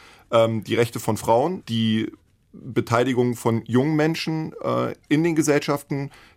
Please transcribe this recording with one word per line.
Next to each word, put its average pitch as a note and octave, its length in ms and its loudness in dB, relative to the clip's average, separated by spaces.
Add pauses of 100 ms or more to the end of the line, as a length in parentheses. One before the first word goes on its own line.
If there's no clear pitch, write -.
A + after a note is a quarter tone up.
(320)
ähm, A2+ 320 4
die A2+ 100 -2
Rechte A#2 240 0
von G#2+ 180 -2
Frauen, A2+ 520 0
die A2 420 0 (420)
Beteiligung B2 840 0
von A2+ 300 0
jungen C3+ 280 2
Menschen, D#3+ 600 -2 (100)
äh, B2 300 -2 (140)
in D3+ 140 2
den E3 140 2
Gesellschaften, C#3+ 720 -2 (260)